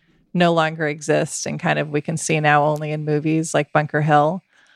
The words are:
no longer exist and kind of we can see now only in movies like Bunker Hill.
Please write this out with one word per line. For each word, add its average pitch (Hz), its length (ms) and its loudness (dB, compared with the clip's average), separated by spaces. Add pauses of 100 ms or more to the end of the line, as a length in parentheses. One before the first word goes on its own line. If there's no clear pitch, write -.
(340)
no 175 180 4
longer 160 340 0
exist 147 600 -2
and 151 120 -6
kind 156 200 0
of 147 120 -4
we 147 100 -2
can 160 160 -6
see 156 220 -2
now 147 260 4
only 151 280 -2
in 151 120 -6
movies 156 500 -2
like 147 180 0
Bunker 151 300 0
Hill. 151 380 2 (360)